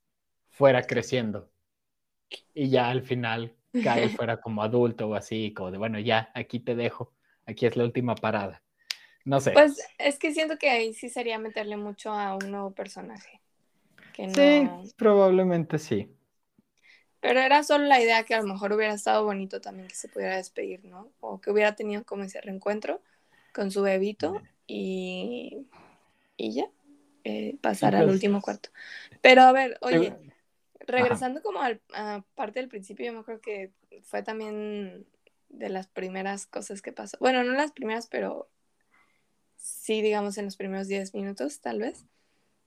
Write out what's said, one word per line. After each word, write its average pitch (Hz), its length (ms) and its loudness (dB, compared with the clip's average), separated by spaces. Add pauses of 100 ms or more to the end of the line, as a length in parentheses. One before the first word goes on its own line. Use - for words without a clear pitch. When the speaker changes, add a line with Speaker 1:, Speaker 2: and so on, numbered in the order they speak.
(500)
Speaker 1:
fuera 131 340 6
creciendo. 110 680 -4 (1000)
Y 139 160 -2
ya 123 200 2
al 127 140 -2
final 117 520 -4 (240)
Kyle 120 300 2
Speaker 2:
<laughs> - 0 -
Speaker 1:
fuera 113 320 -4
como 107 220 -4
adulto 113 460 0
o 107 60 -4
así, 107 380 -6
como 92 180 -8
de, 95 60 -10
"Bueno, 110 220 -4
ya, 110 360 0
aquí 120 240 -8
te 120 160 -4
dejo, 120 380 -6 (320)
aquí - 200 -2
es 113 120 0
la 120 80 2
última 120 300 -2
parada". 104 480 -4 (640)
No 139 140 4
sé. 135 140 2
Speaker 2:
Pues, 285 260 8 (180)
es 285 220 0
que 311 140 -2
siento 311 240 -4
que 302 120 0
ahí 226 240 0
sí 240 160 -14
sería 233 300 -6
meterle 214 380 -8
mucho 208 340 -8
a 202 240 -4
un 196 160 -8
nuevo 196 200 -8
personaje, 196 680 -16 (720)
que 202 140 -8
Speaker 1:
Sí, 285 400 6
Speaker 2:
no 180 160 -10 (140)
Speaker 1:
probablemente 185 800 6
sí. - 340 -4 (1080)
Speaker 2:
Pero 254 200 2
era 269 240 6
solo 294 220 4
la 277 160 8
idea 226 220 4
que 226 120 -2
a 220 60 2
lo 208 60 -2
mejor 196 260 -2
hubiera 214 200 0
estado 214 320 2
bonito 196 340 -4
también 190 280 -16
que - 80 -18
se - 120 -12
pudiera 190 300 -4
despedir, 185 480 -10
¿no? 185 340 -20
O 208 220 -12
que 208 100 -2
hubiera 208 240 4
tenido 208 300 -6
como 202 180 -8
ese 190 180 -12
reencuentro 208 600 -6 (520)
con 196 180 -4
su 196 100 -2
bebito 196 520 0
Speaker 1:
Sí. 415 140 -10 (200)
Speaker 2:
y, 202 1000 -8 (720)
y - 160 -6
ya, 381 160 -4 (540)
eh, 214 380 -6
pasar 208 340 2
Speaker 1:
Y - 20 4
Speaker 2:
al - 80 6
Speaker 1:
pues 196 100 6
Speaker 2:
último 202 260 2
cuarto. - 280 -8 (520)
Pero 254 200 12
a 254 100 12
ver, 262 220 4
Speaker 1:
Sí. - 80 -14
Speaker 2:
oye, 180 280 4
Speaker 1:
Ajá. - 140 -14 (560)
Speaker 2:
regresando 247 640 0
como 392 200 -4
al, 233 200 -2 (120)
a 208 300 -8 (120)
parte 214 240 -8
del 254 100 -8
principio, 220 380 -12
yo 233 60 -8
me 226 60 -14
acuerdo 220 220 -14
que 196 300 -10 (320)
fue 202 200 -8
también 214 840 -10 (420)
de 214 200 -12
las 190 180 -8
primeras 190 580 -8
cosas 202 380 -10
que - 100 -12
pasó. - 260 -14
Bueno, 254 240 2
no 247 100 -2
las 285 180 -2
primeras, 226 360 -8
pero 92 420 -6 (1080)
sí, - 480 -6
digamos, 208 340 0
en 208 80 -6
los 196 100 -10
primeros 196 320 -6
diez 196 280 -6
minutos, 196 460 -8
tal 233 180 -6
vez. 254 260 -8 (600)